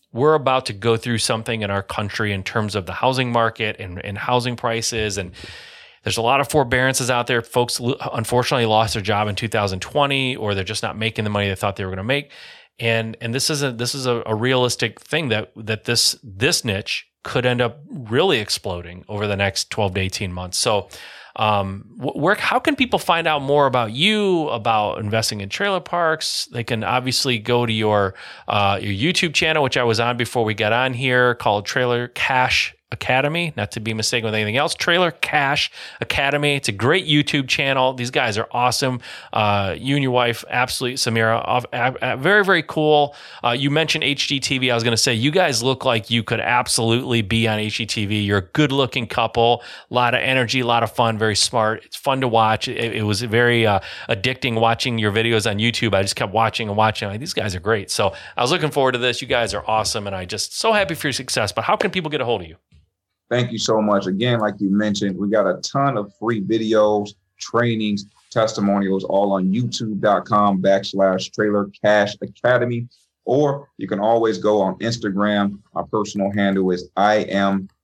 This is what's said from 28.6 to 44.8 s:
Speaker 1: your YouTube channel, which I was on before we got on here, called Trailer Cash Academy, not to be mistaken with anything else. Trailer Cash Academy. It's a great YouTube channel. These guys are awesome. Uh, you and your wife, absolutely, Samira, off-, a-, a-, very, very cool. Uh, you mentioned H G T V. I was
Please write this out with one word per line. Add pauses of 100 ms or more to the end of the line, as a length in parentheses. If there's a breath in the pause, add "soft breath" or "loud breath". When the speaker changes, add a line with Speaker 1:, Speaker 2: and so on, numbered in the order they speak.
Speaker 1:
your
YouTube
channel,
which
I
was
on
before
we
got
on
here,
called
Trailer
Cash (160)
Academy,
not
to
be
mistaken
with
anything
else.
Trailer
Cash (320 loud breath)
Academy.
It's
a
great
YouTube
channel.
These
guys
are
awesome. (320 loud breath)
Uh,
you
and
your
wife,
absolutely,
Samira,
off-,
a-,
a-,
very,
very
cool. (260 loud breath)
Uh,
you
mentioned
H
G
T
V.
I
was